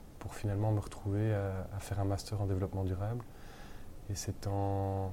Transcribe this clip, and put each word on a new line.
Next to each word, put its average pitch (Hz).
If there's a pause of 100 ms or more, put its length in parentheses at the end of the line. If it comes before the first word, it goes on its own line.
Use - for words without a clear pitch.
(180)
pour -
finalement 104
me 104
retrouver 104
à, 98
à 98
faire 98
un 98
master 101
en 98
développement 95
durable. 104 (840)
Et 101
c'est -
en 98